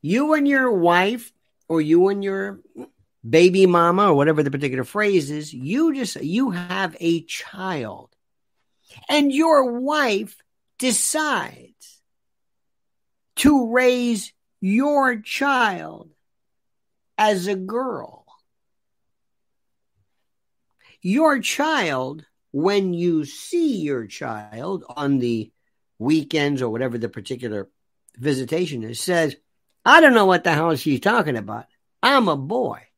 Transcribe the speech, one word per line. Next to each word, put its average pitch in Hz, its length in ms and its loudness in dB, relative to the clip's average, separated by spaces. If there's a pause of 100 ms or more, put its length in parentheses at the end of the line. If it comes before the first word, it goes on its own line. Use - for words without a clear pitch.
You 262 320 0
and 285 140 2
your 269 240 2
wife, 185 600 2 (380)
or 165 100 0
you 165 300 4
and 202 140 -4
your 196 360 -6 (680)
baby 185 400 6
mama, 175 400 4
or 165 80 6
whatever 151 280 2
the 139 80 0
particular 135 320 -4
phrase 190 480 0
is, 151 220 -10
you 220 420 -2
just, 254 260 -8
you 214 280 -2
have 180 500 -6
a 170 240 0
child. 156 840 -10 (1000)
And 285 240 2
your 269 480 2
wife 254 560 -2 (420)
decides - 1200 -4 (1400)
to 262 340 4
raise 247 600 0 (260)
your 262 580 0
child 208 920 -4 (1080)
as 202 300 0
a 202 80 -2
girl. 196 720 -8 (2750)
Your 277 380 2
child, 160 880 -2 (260)
when 185 420 0
you 170 320 0
see 311 520 -4
your 139 280 -4
child 113 840 -10
on 139 320 -2
the 117 320 -2 (460)
weekends 143 640 -2
or 120 80 -4
whatever 120 280 -4
the 113 120 -6
particular 107 600 -10 (480)
visitation 139 680 -4
is, 113 180 -12
says, 165 340 -2 (480)
"I 294 160 8
don't 294 140 8
know 208 140 4
what 180 180 2
the 170 80 2
hell 160 240 0
she's 135 240 -2
talking 196 340 0
about. 107 300 -10 (360)
I'm 254 280 4
a 147 80 0
boy. 156 460 -6 (140)